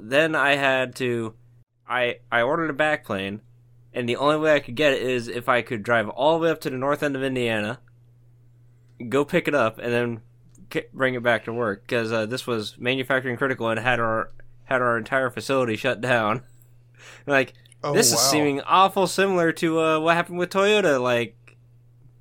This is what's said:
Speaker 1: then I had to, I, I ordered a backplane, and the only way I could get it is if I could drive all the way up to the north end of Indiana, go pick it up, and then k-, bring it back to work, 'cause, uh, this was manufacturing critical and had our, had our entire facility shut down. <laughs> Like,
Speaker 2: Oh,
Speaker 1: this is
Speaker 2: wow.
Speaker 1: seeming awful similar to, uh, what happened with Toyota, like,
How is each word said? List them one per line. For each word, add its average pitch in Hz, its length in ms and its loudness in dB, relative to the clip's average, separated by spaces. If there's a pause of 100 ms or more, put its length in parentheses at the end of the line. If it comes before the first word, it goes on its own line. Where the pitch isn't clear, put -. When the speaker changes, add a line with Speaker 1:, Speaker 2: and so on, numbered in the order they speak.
Speaker 1:
then 147 320 2
I 143 220 2
had 131 400 0
to, 117 360 -2 (560)
I, 123 280 -2 (140)
I 117 120 2
ordered 156 260 0
a 147 60 -4
backplane, 110 680 -2 (540)
and 123 120 -4
the 117 100 0
only 147 200 2
way 156 180 2
I 143 60 2
could 123 140 -14
get 143 180 2
it 120 80 0
is 123 280 -2
if 120 200 -8
I 123 140 2
could 113 200 -6
drive 110 280 0
all 156 280 2
the 165 60 -2
way 165 60 4
up 156 100 -2
to 160 80 -6
the 131 80 -6
north 143 260 -2
end 143 140 -2
of 131 80 -4
Indiana, 117 560 -2 (1300)
go 135 160 2
pick 160 240 0
it 147 60 -2
up, 113 240 2
and 120 140 -4
then 120 280 0 (500)
k-, - 220 -4
bring 131 220 0
it 120 100 -8
back 117 200 2
to 117 80 -8
work, 113 360 -4
'cause, 117 240 -2
uh, 110 120 0
this 123 220 -6
was 110 320 -4
manufacturing 127 580 -2
critical 123 320 -2
and 110 120 -2
had 120 180 0
our, 113 320 -2 (360)
had 131 140 0
our 120 160 0
entire 131 320 -2
facility 120 460 -2
shut 107 260 -4
down. 113 460 0
<laughs> - 60 -20 (720)
Like, 135 280 0 (280)
Speaker 2:
Oh, 147 120 -2
Speaker 1:
this - 140 4
is - 40 2
Speaker 2:
wow. 117 80 2
Speaker 1:
seeming 143 400 2
awful 185 480 4
similar 180 460 2
to, 160 260 0
uh, 160 180 2
what 165 160 2
happened 175 240 -2
with 175 120 -2
Toyota, 196 520 2
like, 120 540 -2 (640)